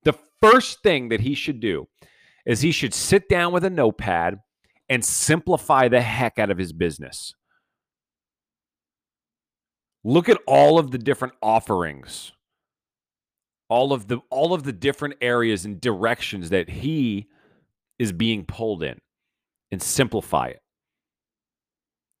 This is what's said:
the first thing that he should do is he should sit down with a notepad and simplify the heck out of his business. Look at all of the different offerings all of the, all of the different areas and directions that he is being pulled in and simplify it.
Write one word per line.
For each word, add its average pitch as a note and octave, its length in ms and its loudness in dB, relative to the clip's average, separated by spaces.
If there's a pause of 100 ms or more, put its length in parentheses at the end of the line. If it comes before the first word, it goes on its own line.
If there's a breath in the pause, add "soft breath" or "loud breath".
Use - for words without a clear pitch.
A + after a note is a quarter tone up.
the D3+ 100 2 (260)
first A3+ 420 4
thing C3+ 280 2
that A2 100 0
he C3+ 140 -2
should C3 260 -6
do E2+ 260 -2 (600 soft breath)
is A#2 160 0
he D#3+ 100 4
should - 220 -4
sit - 340 2
down F3 240 0
with F3 120 0
a F#3+ 40 0
notepad G2+ 720 0 (500)
and B2 160 -2
simplify D3+ 840 2
the A#2+ 120 4
heck A#2 380 -2
out G#2 120 0
of F#2 60 -4
his F2 160 -4
business. D#2 600 -6 (2750)
Look E3 280 2
at G#3 160 4
all C#3+ 320 6
of C3+ 140 0
the B2+ 60 -4
different B2+ 440 -4
offerings F2+ 920 -2 (1400)
all C3 240 2
of G#2 160 -4
the, A#2 100 -2 (120)
all D#3+ 240 0
of D#3 80 -4
the C3 100 -8
different C#3 480 -4
areas A#2 440 0
and G2+ 160 -12
directions G2+ 680 -4
that F2+ 180 0
he G#2+ 600 -4 (720)
is G#2+ 140 -2
being G#2+ 320 -2
pulled G#2+ 380 -6
in C2+ 160 -6 (720)
and F#2+ 120 -8
simplify F#2+ 640 -2
it. - 140 -18 (1600)